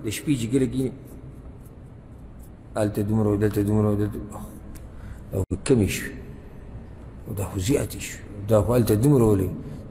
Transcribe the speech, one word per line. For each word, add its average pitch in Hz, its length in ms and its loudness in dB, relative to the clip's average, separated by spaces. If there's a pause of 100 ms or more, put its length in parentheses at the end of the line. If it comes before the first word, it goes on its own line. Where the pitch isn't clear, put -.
د 117 40 -4
شپې 143 320 0
چې 113 120 0
کله 131 200 4
کېني، 131 180 -2 (1900)
هلته 107 260 2
دومره 107 260 4
و، 104 80 4
دلته 104 260 2
دومره 107 260 4
و، 104 60 4
دلته، 101 240 -2 (1120)
او 98 120 0 (220)
کمې 113 220 6
شوې، - 280 -6 (1120)
او 110 60 -8
دا 98 100 -4
خو 87 140 -4
زیاتې 110 480 0
شوې، - 420 -10
دا 107 140 8
خو 117 120 2
هلته 110 200 6
دومره 127 300 6
ولې، 98 260 4 (400)